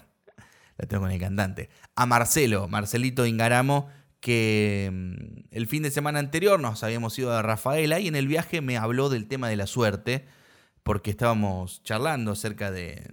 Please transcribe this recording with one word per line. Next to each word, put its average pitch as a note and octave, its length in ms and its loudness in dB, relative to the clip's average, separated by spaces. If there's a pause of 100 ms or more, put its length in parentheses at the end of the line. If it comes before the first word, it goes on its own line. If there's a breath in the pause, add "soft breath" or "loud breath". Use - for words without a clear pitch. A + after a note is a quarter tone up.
(760 loud breath)
la - 100 -8
tengo G2+ 140 -2
con F#2 100 0
el F#2 80 -2
cantante, F#2+ 520 -4 (240 loud breath)
a B2 100 4
Marcelo, A#2 640 4
Marcelito A#2+ 580 0
Ingaramo, B2 640 2 (300 loud breath)
que, G#2+ 760 2
mm, - 640 -10
el A2+ 100 -4
fin D3 160 -2
de D3+ 80 -2
semana D3 300 -2
anterior E3 400 2
nos A2+ 240 -2
habíamos A2+ 340 -2
ido B2 180 0
a A2+ 60 2
Rafaela D3 580 2
y G3+ 80 -2
en D#3 80 -2
el C3+ 120 2
viaje D#3+ 340 -2
me B2+ 160 -2
habló A#2+ 320 0
del A2+ 180 -2
tema C3 220 -4
de A2 60 0
la G2+ 100 -2
suerte, A#2 640 0 (560 soft breath)
porque G#2 260 -2
estábamos G#2 720 0
charlando A#2 520 -2
acerca G#2+ 360 -6
de, F2+ 440 -10